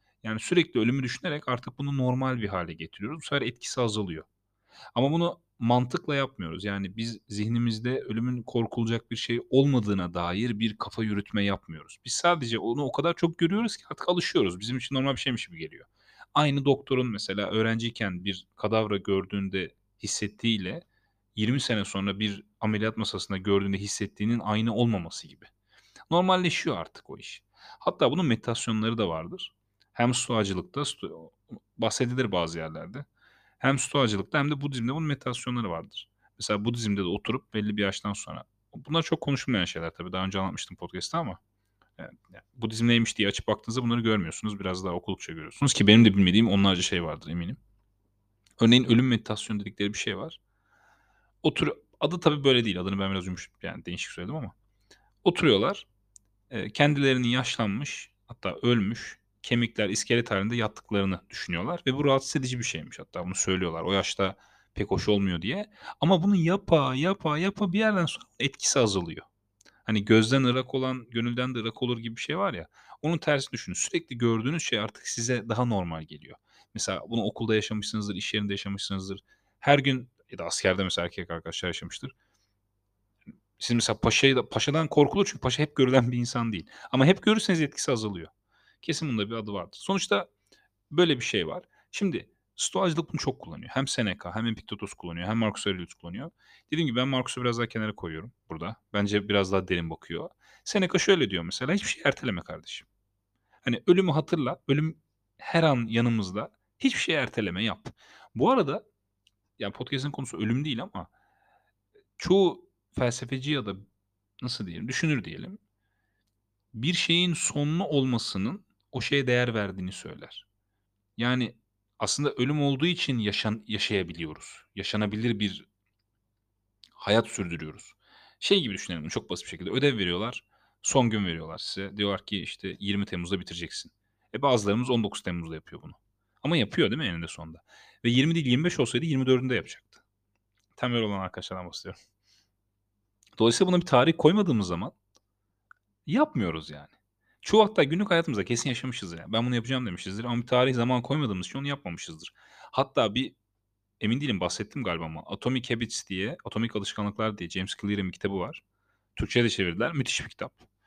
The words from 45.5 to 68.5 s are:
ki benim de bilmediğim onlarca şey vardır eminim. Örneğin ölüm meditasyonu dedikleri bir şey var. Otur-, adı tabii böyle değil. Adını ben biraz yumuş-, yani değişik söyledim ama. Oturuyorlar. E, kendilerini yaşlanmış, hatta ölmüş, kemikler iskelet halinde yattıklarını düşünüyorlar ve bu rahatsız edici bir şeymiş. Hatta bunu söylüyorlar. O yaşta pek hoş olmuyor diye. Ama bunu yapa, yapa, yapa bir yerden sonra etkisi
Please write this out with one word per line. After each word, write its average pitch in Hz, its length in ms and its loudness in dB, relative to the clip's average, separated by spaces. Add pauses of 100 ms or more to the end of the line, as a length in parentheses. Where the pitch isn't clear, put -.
ki 104 120 6
benim 110 180 12
de 101 100 8
bilmediğim 101 340 6
onlarca 95 340 4
şey 87 200 0
vardır 78 280 -6
eminim. 87 260 -6 (1040)
Örneğin 120 240 8
ölüm 120 240 6
meditasyonu 110 520 -2
dedikleri 101 320 -4
bir - 60 -8
şey 98 200 -4
var. 151 220 -12 (1000)
Otur-, - 340 2 (240)
adı 160 200 0
tabii 147 240 4
böyle 123 200 8
değil. 90 160 0
Adını 95 180 -2
ben 98 120 0
biraz 95 160 -2
yumuş-, 90 240 -8 (120)
yani 82 220 -8
değişik - 260 -8
söyledim 92 260 -8
ama. 120 160 -8 (720)
Oturuyorlar. 147 640 2 (640)
E, 107 200 -6
kendilerini 135 600 4
yaşlanmış, 127 800 -2 (160)
hatta 98 360 -8
ölmüş, 117 560 0 (240)
kemikler 117 460 0
iskelet 117 420 0
halinde 104 260 0
yattıklarını 101 640 -2 (100)
düşünüyorlar 95 560 -6
ve 131 80 2
bu 147 100 0
rahatsız 135 320 2
edici 127 220 -2
bir 120 60 -4
şeymiş. - 340 -8
Hatta - 260 -10
bunu 92 100 -4
söylüyorlar. 90 480 0
O 87 100 -2
yaşta 98 440 0 (380)
pek 104 160 -2
hoş 95 180 0
olmuyor 98 340 2
diye. 160 280 -6 (300)
Ama 170 220 6
bunu 202 140 6
yapa, 160 580 4
yapa, 156 440 0
yapa 196 340 0
bir 196 60 2
yerden 208 280 2
sonra - 200 -8 (120)
etkisi - 400 0